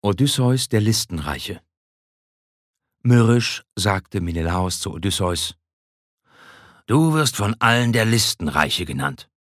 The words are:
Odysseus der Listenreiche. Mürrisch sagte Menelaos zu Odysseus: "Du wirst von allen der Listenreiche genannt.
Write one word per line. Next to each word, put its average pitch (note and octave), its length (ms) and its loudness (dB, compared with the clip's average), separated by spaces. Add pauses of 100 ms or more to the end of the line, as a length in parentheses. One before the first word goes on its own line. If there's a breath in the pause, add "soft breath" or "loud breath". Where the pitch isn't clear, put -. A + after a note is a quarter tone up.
Odysseus B2+ 680 0
der A2 100 2
Listenreiche. E2+ 800 -4 (1400)
Mürrisch A#2+ 640 4 (100)
sagte G2 460 -2
Menelaos F2 580 -2
zu - 140 -10
Odysseus: F2+ 640 -4 (1300 loud breath)
"Du D#3 280 2
wirst D3+ 220 0
von G#2 240 -2
allen A#2+ 320 2
der A2+ 140 2
Listenreiche E2+ 800 0
genannt. C#2+ 440 -8 (120)